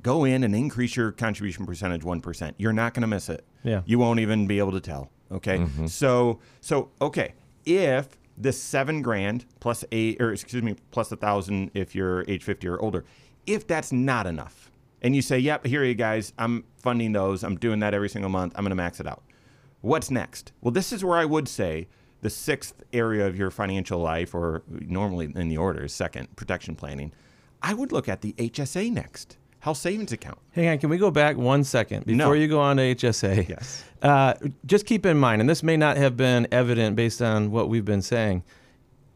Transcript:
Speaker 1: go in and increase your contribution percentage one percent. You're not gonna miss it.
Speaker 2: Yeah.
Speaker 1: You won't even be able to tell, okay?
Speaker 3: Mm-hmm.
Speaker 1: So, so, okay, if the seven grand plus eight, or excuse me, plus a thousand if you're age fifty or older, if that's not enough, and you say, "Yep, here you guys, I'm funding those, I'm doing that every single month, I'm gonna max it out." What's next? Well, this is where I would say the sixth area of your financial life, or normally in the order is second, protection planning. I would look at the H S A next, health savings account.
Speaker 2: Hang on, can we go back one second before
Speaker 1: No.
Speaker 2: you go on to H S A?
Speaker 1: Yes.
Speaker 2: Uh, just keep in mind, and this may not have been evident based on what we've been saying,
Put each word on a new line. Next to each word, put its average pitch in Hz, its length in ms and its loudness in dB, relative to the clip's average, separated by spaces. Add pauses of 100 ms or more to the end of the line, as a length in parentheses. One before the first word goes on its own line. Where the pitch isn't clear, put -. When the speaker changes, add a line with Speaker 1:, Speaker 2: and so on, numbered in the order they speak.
Speaker 1:
go 139 240 0
in 131 200 2
and 101 100 2
increase 123 400 -2
your 113 160 0
contribution 101 560 -6
percentage 85 380 -4
one 87 160 -4
percent. 82 380 -10
You're 110 140 0
not 113 220 0
gonna 117 140 0
miss 101 200 -4
it. - 160 -8 (200)
Speaker 2:
Yeah. 104 200 0
Speaker 1:
You 113 140 4
won't 117 220 4
even 107 260 2
be 101 140 2
able 98 120 0
to 95 80 -2
tell, 69 300 -10 (220)
okay? 95 260 -2
Speaker 3:
Mm-hmm. 78 280 -2
Speaker 1:
So, 123 520 2 (220)
so, - 300 -2 (120)
okay, 147 320 -2 (320)
if 151 500 2 (220)
the 127 140 0
seven 143 500 -2
grand 110 420 -2 (140)
plus 117 320 -4
eight, 113 320 0
or 113 100 2
excuse 117 300 -6
me, 107 140 -2 (160)
plus 113 180 -2
a 101 60 -10
thousand 98 580 -2
if 98 220 -6
you're 92 320 -2
age 92 160 -4
fifty 92 240 -6
or 87 120 -4
older, 101 240 -4 (420)
if 208 200 -2
that's 160 240 -2
not 127 380 0
enough, 76 420 -10 (320)
and 131 140 2
you 135 40 4
say, 131 180 2
"Yep, 147 280 0
here 139 180 0
you 123 100 2
guys, 110 440 -2
I'm 117 260 -2 (120)
funding 117 360 0
those, 95 300 0
I'm 92 140 -4
doing 110 240 0
that 104 120 0
every 101 160 0
single 98 220 -6
month, 92 260 -2
I'm 101 80 -4
gonna 95 120 -2
max 87 240 -4
it 80 60 -10
out." - 180 -12 (560)
What's 135 320 -2
next? - 480 -6
Well, 123 120 -2
this 180 200 -2
is 190 120 -6
where 175 140 2
I 165 60 2
would 151 240 0
say 82 400 -4 (320)
the 107 100 -4
sixth - 640 -6
area 113 340 2
of 90 100 -2
your 95 140 -2
financial 95 480 -4
life, 85 340 -2
or 82 360 -4
normally 87 640 -4
in 85 140 -2
the 80 80 -2
order 82 280 -2
is - 80 -10
second, - 440 -8
protection 85 400 -8
planning. 71 360 -10 (500)
I 196 120 -2
would 254 160 -4
look - 180 -2
at 98 120 -4
the 107 180 -8
H 120 220 -6
S 139 160 -6
A 214 140 -2
next, - 460 -8 (240)
health 151 160 -4
savings 190 360 -4
account. - 260 -12 (140)
Speaker 2:
Hang 170 160 2
on, 156 100 2
can 147 120 0
we 170 80 2
go 196 120 4
back 147 260 4
one 131 260 4
second 113 440 0
before 110 100 4
Speaker 1:
No. 143 160 4
Speaker 2:
you 151 160 4
go 151 120 4
on 139 180 4
to 131 40 4
H 127 220 2
S 113 180 2
A? 95 260 4
Speaker 1:
Yes. - 360 -12 (180)
Speaker 2:
Uh, 135 320 6 (320)
just 208 200 4
keep 214 200 2
in 160 100 6
mind, 117 240 6
and 120 80 4
this 160 140 2
may 160 140 4
not 151 200 4
have 135 200 4
been 123 360 4
evident 117 440 4
based 117 260 0
on 107 280 2
what 110 180 2
we've 113 160 0
been 101 180 2
saying, 104 420 0 (720)